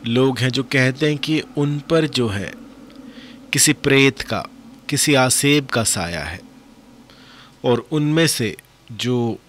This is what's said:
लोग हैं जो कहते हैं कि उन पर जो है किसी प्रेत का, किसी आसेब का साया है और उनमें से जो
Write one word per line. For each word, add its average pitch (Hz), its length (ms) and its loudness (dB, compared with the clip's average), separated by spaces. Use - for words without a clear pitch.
लोग 123 320 2
हैं 127 100 2
जो 127 140 -2
कहते 131 440 0
हैं 151 100 0
कि 151 240 -2
उन 147 220 0
पर 160 280 0
जो 123 200 -2
है 98 240 -6
किसी 143 200 4
प्रेत 135 480 4
का, - 240 -6
किसी 147 260 0
आसेब 139 500 2
का 120 180 -2
साया 87 400 -4
है 80 160 -10
और 120 260 0
उनमें 156 360 2
से 110 280 -2
जो 117 580 -2